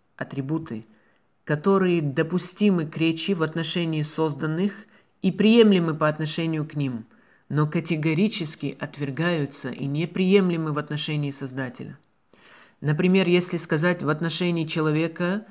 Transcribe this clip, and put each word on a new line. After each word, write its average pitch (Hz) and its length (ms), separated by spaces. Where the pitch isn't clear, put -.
атрибуты, 135 680
которые 180 560
допустимы 165 840
к 160 120
речи 160 340
в 175 100
отношении 160 600
созданных 156 720
и 190 100
приемлемы 202 640
по 156 140
отношению 156 580
к - 80
ним, 127 300
но 151 200
категорически 160 1120
отвергаются 143 880
и - 160
неприемлемы 170 880
в 143 40
отношении 147 540
Создателя. 131 680
Например, 175 480
если 175 260
сказать 170 480
в 139 60
отношении 165 560
человека 165 840